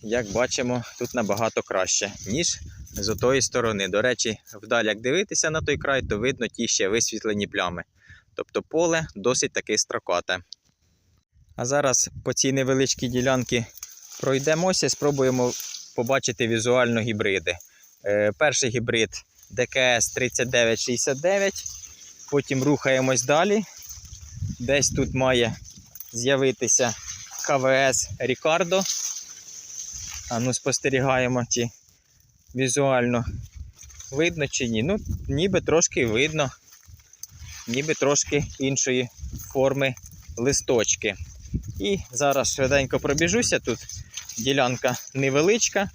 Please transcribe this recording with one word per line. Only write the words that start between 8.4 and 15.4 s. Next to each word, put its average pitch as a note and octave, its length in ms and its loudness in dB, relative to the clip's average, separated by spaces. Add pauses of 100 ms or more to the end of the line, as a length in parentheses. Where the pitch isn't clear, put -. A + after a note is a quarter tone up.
поле E3 440 0 (100)
досить B2 360 0
таки G#2 260 -2
строкате. F2+ 600 -2 (1160)
А B2 100 -4
зараз C3+ 440 2 (140)
по B2+ 80 -2
цій C3 200 2
невеличкій C3 560 2
ділянці B2 580 0 (540)
пройдемося, D#3 680 2
спробуємо C3 640 2 (440)